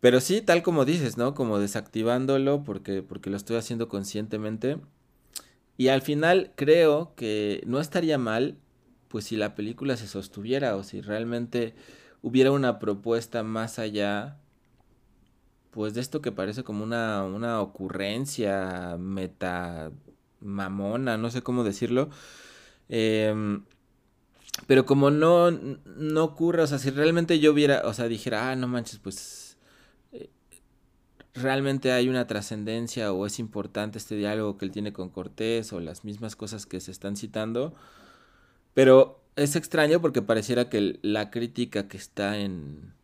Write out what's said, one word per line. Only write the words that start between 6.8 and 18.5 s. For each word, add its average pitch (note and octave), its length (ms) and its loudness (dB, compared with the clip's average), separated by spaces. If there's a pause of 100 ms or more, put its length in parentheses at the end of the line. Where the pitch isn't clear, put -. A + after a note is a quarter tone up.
que G#2+ 500 -2
no B2 140 -2
estaría D#3+ 380 0
mal, A#2+ 400 -2 (520)
pues, G#2+ 160 -6
si A2+ 120 -6
la G#2 180 -2
película A#2+ 420 -4
se G#2+ 100 -12
sostuviera G#2+ 680 -4
o G2 80 -6
si G2 180 -12
realmente A#2 760 -4 (460)
hubiera C3 300 6
una B2+ 280 2
propuesta A2+ 640 -2
más A2 360 -6
allá, G#2 580 -4 (1300)
pues, G#2+ 220 -4
de A#2+ 80 -4
esto C#3+ 200 -6
que B2 100 -4
parece G#2 320 -6
como G#2 200 -6
una, A2 420 -2
una A2 360 -4
ocurrencia G2 1400 -4